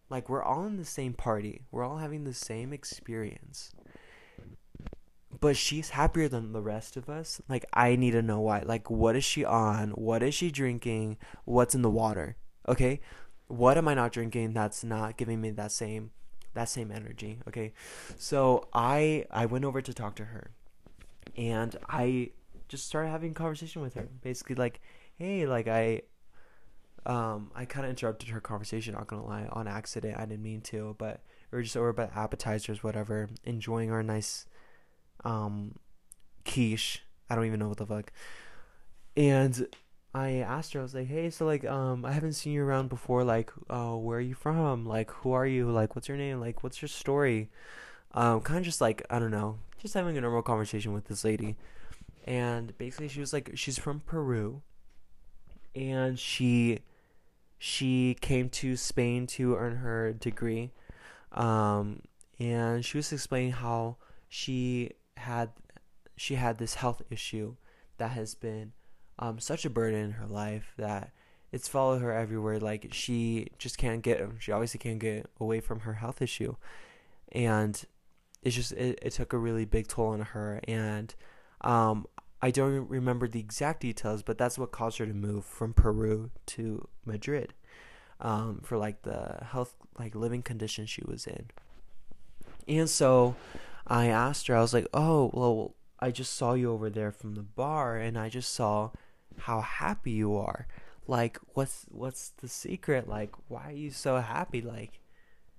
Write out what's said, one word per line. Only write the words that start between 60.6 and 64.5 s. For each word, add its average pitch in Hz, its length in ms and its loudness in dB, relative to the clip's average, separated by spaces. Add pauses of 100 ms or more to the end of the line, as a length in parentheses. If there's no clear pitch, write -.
Um, 104 720 2 (360)
and 117 460 0
she - 140 -2
was 147 120 -2
explaining 127 420 0
how 117 440 -2 (320)
she 127 640 -2 (260)